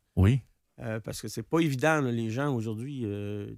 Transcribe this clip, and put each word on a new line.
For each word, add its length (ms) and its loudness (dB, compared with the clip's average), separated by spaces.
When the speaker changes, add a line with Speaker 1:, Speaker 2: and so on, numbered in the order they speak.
Speaker 1:
Oui. 260 6
Speaker 2:
Euh, 200 -6
parce 220 -10
que 60 -8
c'est 160 -8
pas 160 0
évident, 420 2
là, 100 0
les 200 -2
gens 240 -2
aujourd'hui, 480 -6
euh, 440 -6